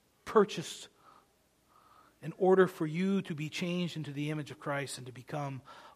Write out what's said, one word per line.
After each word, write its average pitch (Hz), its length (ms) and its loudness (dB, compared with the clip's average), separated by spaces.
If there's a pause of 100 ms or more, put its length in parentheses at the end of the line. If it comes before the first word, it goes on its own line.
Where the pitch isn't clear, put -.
(240)
purchased - 640 2 (1400)
in 160 160 -6
order 185 260 8
for 170 220 -2
you 190 340 0
to 170 140 -6
be 151 140 -6
changed 175 460 -2
into 147 160 -6
the 147 200 -4
image 151 180 -6
of 131 100 -14
Christ 139 380 -4
and 131 80 -12
to 123 80 -12
become 135 480 -8 (340)